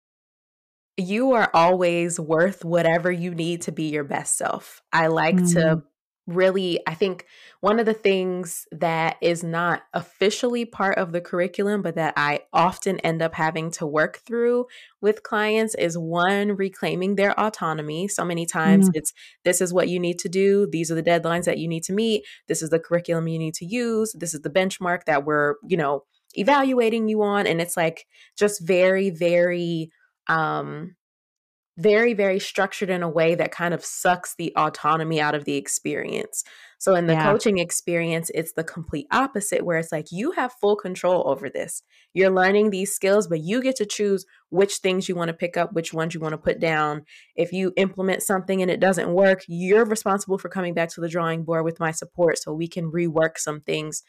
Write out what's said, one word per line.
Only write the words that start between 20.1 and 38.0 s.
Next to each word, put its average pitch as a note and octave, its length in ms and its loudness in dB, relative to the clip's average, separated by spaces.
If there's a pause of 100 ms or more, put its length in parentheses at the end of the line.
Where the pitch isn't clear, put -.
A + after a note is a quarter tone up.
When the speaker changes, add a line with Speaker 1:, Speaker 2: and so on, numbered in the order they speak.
Speaker 1:
to F#3 100 -8
do. G3 380 4
These D#3+ 240 -2
are E3 60 -2
the E3 80 0
deadlines E3+ 400 2
that E3 140 0
you D#3+ 100 -4
need E3 160 -4
to - 80 -6
meet. A3 320 0 (240)
This E3 120 -2
is D#3+ 100 -6
the E3 100 4
curriculum E3+ 480 -2
you E3 100 -4
need D#3+ 160 -4
to - 100 -12
use. A3 480 -2
This E3 220 -8
is D3 60 -10
the D#3 100 -6
benchmark F3+ 540 -2
that C#3+ 200 0
we're, D3 300 0 (100)
you F3+ 120 -2
know, C#3+ 300 -2 (280)
evaluating A#3+ 720 2
you G#3+ 160 0
on." G3+ 240 0
And E3 140 0
it's, E3+ 160 -6
like, E3 280 -2 (320)
just G3+ 300 0
very, F#3+ 440 4
very, E3+ 840 0 (340)
um, D3+ 680 -2 (840)
very, G#3+ 360 4
very G3 240 2
structured G3 500 -2
in F3+ 140 -2
a E3+ 60 -2
way E3 260 4
that E3 180 -2
kind F3 220 -2
of D#3+ 100 -6
sucks - 520 -2
the E3 200 -6
autonomy D#3+ 640 0
out D3+ 140 0
of D3 100 -4
the C#3+ 120 -4
experience. - 840 -6 (360)
So G3 160 2
in F3 120 2
the E3 60 4
Speaker 2:
Yeah. D#3 100 4
Speaker 1:
coaching G3 360 2
experience, E3+ 760 -2